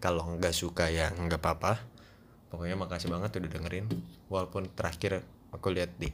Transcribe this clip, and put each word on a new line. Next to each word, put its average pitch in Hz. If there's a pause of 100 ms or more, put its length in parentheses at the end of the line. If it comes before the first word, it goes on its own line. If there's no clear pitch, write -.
Kalau 85
nggak 85
suka 82
ya 80
nggak 85
apa-apa. 87 (720)
Pokoknya 85
makasih 90
banget 95
udah 85
dengerin. 87 (400)
Walaupun 95
terakhir 92 (320)
aku -
lihat 87
di 76